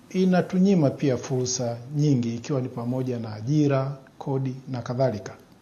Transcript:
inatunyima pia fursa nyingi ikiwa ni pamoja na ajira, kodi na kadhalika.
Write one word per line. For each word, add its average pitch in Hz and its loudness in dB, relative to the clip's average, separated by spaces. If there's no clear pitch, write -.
inatunyima 185 4
pia 131 0
fursa 123 -2
nyingi 127 2
ikiwa 127 -4
ni 127 -4
pamoja 123 -4
na 110 -10
ajira, 135 2
kodi 135 -4
na 123 -6
kadhalika. 120 -2